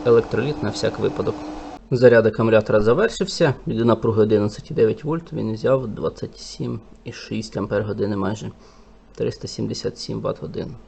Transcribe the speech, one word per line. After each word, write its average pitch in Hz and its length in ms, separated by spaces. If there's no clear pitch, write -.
електроліт 117 580
на 104 60
всяк 104 300
випадок. 104 360
Заряд 117 340
акумулятора 110 540
завершився. 160 720
Від 113 180
напруги 110 380
одинадцять 104 480
і - 20
дев'ять 113 300
вольт 160 300
він 110 200
взяв 123 340
двадцять - 520
сім 120 400
і 117 80
шість - 460
ампер 104 260
години 104 320
майже. 101 360
Триста - 320
сімдесят - 520
сім 110 220
ватт 104 200
годин. - 260